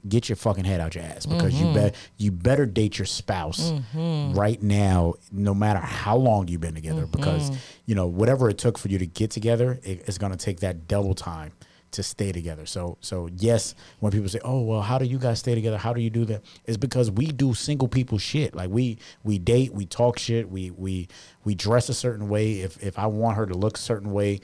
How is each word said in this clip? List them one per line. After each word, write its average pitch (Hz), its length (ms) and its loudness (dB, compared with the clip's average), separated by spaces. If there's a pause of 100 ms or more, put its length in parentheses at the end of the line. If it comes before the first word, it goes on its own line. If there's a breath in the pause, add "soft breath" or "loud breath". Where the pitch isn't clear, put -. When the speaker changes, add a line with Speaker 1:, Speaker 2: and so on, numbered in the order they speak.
Speaker 1:
get 110 220 2
your 107 60 0
fucking 95 280 0
head 92 160 2
out 80 140 -4
your 85 100 -10
ass, 80 220 -12
because 170 300 2
Speaker 2:
Mm-hmm. 160 120 2
Speaker 1:
you 160 60 2
bet, 104 220 4 (220 loud breath)
you 104 140 2
better 120 360 4
date 104 320 0
your 95 80 -2
spouse 92 640 -4
Speaker 2:
Mm-hmm. 147 640 -2
Speaker 1:
right 104 280 2
now, 95 540 4 (160)
no 101 240 0
matter 104 240 4
how - 360 -2
long 110 320 4
you've 85 140 -2
been 80 140 -4
together, 80 320 -4
because, 78 420 0
Speaker 2:
Mm-hmm. 135 100 -6 (280 loud breath)
Speaker 1:
you 110 80 -2
know, 92 120 2
whatever 113 420 4
it 101 100 -2
took - 180 0
for 101 120 -6
you 98 100 0
to 90 80 0
get 110 240 -2
together, 117 520 0
it, 95 240 -8
it's 95 120 -6
gonna 95 180 -2
take 92 220 -4
that 87 280 -4
double 98 280 2
time 80 360 -8 (400 soft breath)
to 98 120 -6
stay 101 300 -4
together. 82 320 -8
So, 87 340 -6
so 87 380 -6
yes, 113 360 2 (280 loud breath)
when 104 100 2
people 104 160 0
say, 104 160 -4
"Oh, 131 200 0
well, 110 180 0
how 117 160 0
do 131 80 2
you 127 120 -2
guys 123 220 0
stay 120 160 0
together? 110 220 0
How 113 160 -2
do 120 80 0
you 113 80 0
do 113 160 0
that?" 107 180 -4 (220 loud breath)
It's 113 100 -2
because 120 340 0
we 113 180 2
do 135 260 2
single 135 340 0
people 123 300 0
shit. - 360 0
Like, 90 160 -6
we, 117 280 0 (260 loud breath)
we 104 160 2
date, 120 340 4
we 101 120 -4
talk 120 340 2
shit, 117 300 -2
we, 92 220 -6
we, 92 360 -4 (380 loud breath)
we 104 100 0
dress 110 320 2
a 135 60 -2
certain 107 340 -4
way. 107 320 0
If, 92 240 -8
if 98 160 -6
I 104 80 -2
want 110 300 0
her 110 80 0
to 92 80 -4
look 98 240 0
a - 20 -8
certain 104 320 -4
way, 101 320 0